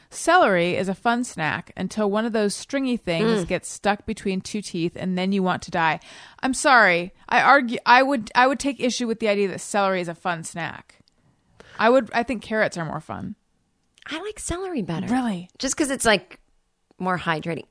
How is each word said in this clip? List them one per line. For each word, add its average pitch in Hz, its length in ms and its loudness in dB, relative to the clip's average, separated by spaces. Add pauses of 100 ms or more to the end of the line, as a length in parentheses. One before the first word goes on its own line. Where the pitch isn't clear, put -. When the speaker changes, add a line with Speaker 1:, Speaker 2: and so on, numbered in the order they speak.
Speaker 1:
"Celery 202 680 4
is 190 140 -2
a 190 40 -2
fun 233 300 -2
snack - 540 -6
until 196 340 -2
one 220 140 0
of 226 80 -4
those 208 200 0
stringy 262 440 -4
things 185 480 0
Speaker 2:
Mm. - 20 -12
Speaker 1:
gets - 240 -4
stuck - 340 -2
between 196 360 -4
two 214 200 -8
teeth 170 360 -4
and 185 200 -4
then 185 140 -2
you 196 100 0
want 180 200 0
to - 100 -16
die." 160 300 0 (420)
I'm 254 100 0
sorry. 196 600 4 (160)
I - 120 4
argue, 247 440 6
I 247 180 8
would, 262 320 -2
I 247 100 6
would 277 140 2
take 277 220 -4
issue 240 260 -2
with 220 140 -4
the 220 80 0
idea 202 180 2
that 180 140 -6
celery 190 400 0
is 170 80 -6
a 165 60 -8
fun 170 280 -6
snack. - 520 -10 (840)
I 220 100 4
would, 254 240 4
I 233 100 0
think 233 180 -6
carrots 220 340 -2
are 170 80 -6
more 151 160 -6
fun. 98 360 -10 (680)
Speaker 2:
I 311 160 -8
like 427 180 -12
celery 349 420 -6
better. 170 260 -6
Speaker 1:
Really? 220 500 -4
Speaker 2:
Just 262 200 -6
'cause 285 120 0
it's, 269 140 -4
like, - 380 0 (580)
more 185 180 -2
hydrating. 165 540 -4